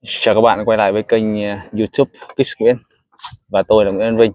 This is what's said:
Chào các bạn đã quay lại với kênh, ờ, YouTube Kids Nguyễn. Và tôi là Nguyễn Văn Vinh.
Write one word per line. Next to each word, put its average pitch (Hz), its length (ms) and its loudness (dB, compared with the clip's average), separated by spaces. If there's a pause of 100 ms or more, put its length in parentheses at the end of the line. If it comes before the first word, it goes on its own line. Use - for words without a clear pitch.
Chào - 300 0
các 110 60 4
bạn 113 160 4
đã 107 60 -6
quay 110 140 0
lại 104 140 2
với 107 120 -2
kênh, 110 400 -2
ờ, 101 140 -6 (200)
YouTube 110 340 -2 (240)
Kids - 240 -4
Nguyễn. 120 180 2 (720)
Và 98 180 -2
tôi 107 180 4
là 98 60 -2
Nguyễn 98 140 -4
Văn 113 120 -2
Vinh. 113 180 4